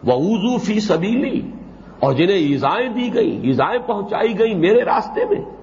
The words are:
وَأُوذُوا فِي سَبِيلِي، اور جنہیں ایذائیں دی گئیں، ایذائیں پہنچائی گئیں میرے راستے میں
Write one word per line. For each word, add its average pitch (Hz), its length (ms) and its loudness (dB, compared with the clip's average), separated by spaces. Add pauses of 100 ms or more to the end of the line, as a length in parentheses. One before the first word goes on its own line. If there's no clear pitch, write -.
وَأُوذُوا 190 520 2
فِي 214 220 -2
سَبِيلِي، 214 600 0 (600)
اور 135 120 2
جنہیں 175 240 2
ایذائیں 147 520 0
دی 240 260 -4
گئیں، - 280 0
ایذائیں 135 440 2
پہنچائی 208 520 -2
گئیں 226 160 2
میرے 190 300 4
راستے - 400 -2
میں 440 160 0 (220)